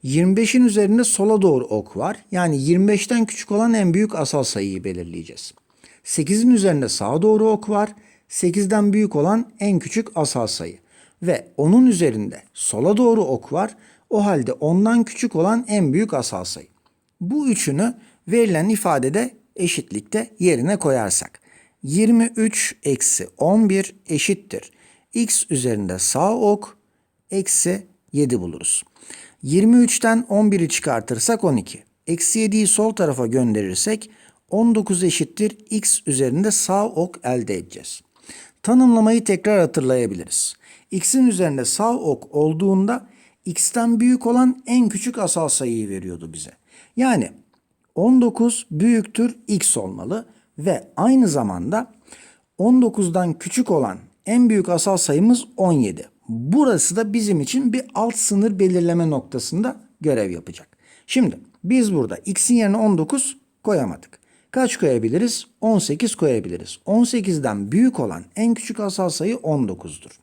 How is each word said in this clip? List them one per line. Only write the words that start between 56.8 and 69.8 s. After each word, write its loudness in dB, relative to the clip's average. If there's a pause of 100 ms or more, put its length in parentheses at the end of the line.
da -2
bizim 0
için -2
bir -2 (120)
alt -2
sınır 0
belirleme 2
noktasında -4 (200)
görev 0
yapacak. -14 (380)
Şimdi 0 (260)
biz 2
burada -2
X'in -2
yerine 2
on 2
dokuz -4 (260)
koyamadık. -4 (320)
Kaç -2
koyabiliriz? 0 (140)
On 2
sekiz -2
koyabiliriz. -2
On 4
sekizden -2
büyük 2
olan -6 (120)
en 0
küçük -10
asal -2
sayı -4
on -2
dokuzdur. -14 (120)